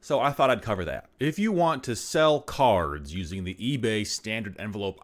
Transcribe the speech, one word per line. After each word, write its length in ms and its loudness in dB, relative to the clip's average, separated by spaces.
so 180 0
I 140 2
thought 180 4
I'd 100 2
cover 240 -2
that. 240 -8
If 180 0
you 140 2
want 320 0
to 100 -2
sell 460 2
cards 760 2
using 300 -6
the 100 -6
eBay 500 -2
standard 540 -6
envelope 460 -6